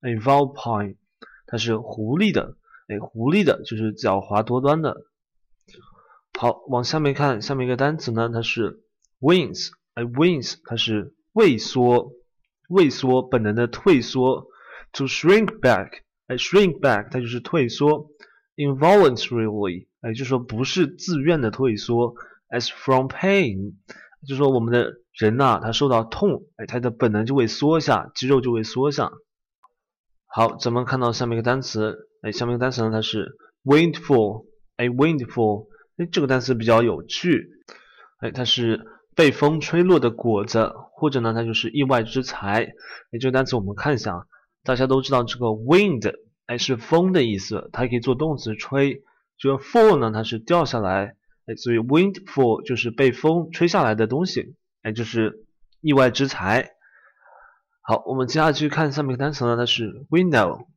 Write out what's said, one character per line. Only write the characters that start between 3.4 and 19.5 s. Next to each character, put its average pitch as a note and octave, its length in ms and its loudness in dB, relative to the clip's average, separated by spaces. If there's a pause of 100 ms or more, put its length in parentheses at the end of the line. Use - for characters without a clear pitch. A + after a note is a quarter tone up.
的 C3+ 200 2
就 A2+ 120 -8
是 A2 180 -4
狡 G2 260 0
猾 G2+ 220 -2
多 A#2+ 180 -2
端 D3 220 0
的。 - 200 -4 (1400)
好， - 300 -2
往 B2 160 -2
下 D#3 160 -2
面 C#3+ 140 2
看， C#3 260 0
下 - 140 -6
面 C3 120 -2
一 - 20 -4
个 B2+ 80 0
单 D3 220 0
词 B2 140 -6
呢， A#2 200 0
它 A#2 100 -4
是 A2+ 400 -4 (380)
wins。 C#3 500 0 (240)
哎， A#2 100 -8
wins， C3+ 600 0
它 A#2 120 -8
是 A2 380 -4 (180)
畏 F3+ 260 4
缩， B2 540 0 (560)
畏 F3 220 4
缩， B2+ 320 0
本 B2+ 200 0
能 G#2 120 0
的 A#2+ 120 0
退 C#3 340 2
缩。 B2+ 460 -2 (480)
To C#3 100 -4
shrink F#3+ 560 2
back。 G#2+ 300 2 (360)
哎， B2+ 100 -6
shrink F3+ 440 2
back， G#2+ 300 0
它 B2+ 100 -4
就 A#2+ 60 -6
是 A#2 140 -6
退 B2+ 280 -2
缩。 D3 400 0 (480)
Involuntarily， B2+ 1300 2 (120)